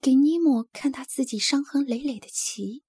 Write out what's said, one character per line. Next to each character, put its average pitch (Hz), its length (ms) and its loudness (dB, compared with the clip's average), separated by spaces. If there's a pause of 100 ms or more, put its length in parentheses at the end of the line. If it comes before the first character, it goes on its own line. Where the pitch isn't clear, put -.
给 262 140 4
尼 302 260 4
莫 262 320 4
看 - 180 -2
他 262 140 -10
自 - 200 -4
己 233 140 -8
伤 277 240 0
痕 285 240 -2
累 240 140 -4
累 269 180 -6
的 - 80 -18
鳍。 208 640 -8